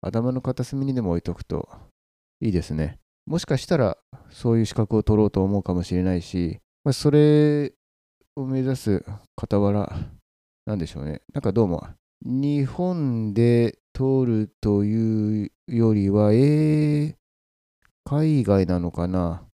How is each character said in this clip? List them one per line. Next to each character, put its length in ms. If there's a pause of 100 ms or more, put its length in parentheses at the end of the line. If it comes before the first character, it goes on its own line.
頭 300
の 100
片 220
隅 200
に 100
で 60
も 100
置 100
い 20
と 120
く 100
と 240 (720)
い 80
い 40
で 100
す 120
ね。 240 (280)
も 120
し 80
か 100
し 100
た 100
ら 220 (320)
そ 240
う 40
い 40
う 40
資 80
格 220
を 60
取 140
ろ 100
う 40
と 120
思 160
う 40
か 120
も 80
し 120
れ 80
な 120
い 80
し、 360 (240)
ま 80
あ、 20
そ 180
れ 640 (640)
を 100
目 140
指 160
す 280 (320)
傍 360
ら、 240 (680)
な 80
ん 40
で 80
し 100
ょ 40
う 40
ね。 180 (100)
な 60
ん 40
か 100
ど 120
う 40
も、 180 (360)
日 440
本 680
で 460 (140)
取 500
る 80 (100)
と 240
い 600
う 80 (140)
よ 280
り 160
は、 220
え 40
ー、 760 (920)
海 400
外 220
な 120
の 120
か 180
な。 340 (120)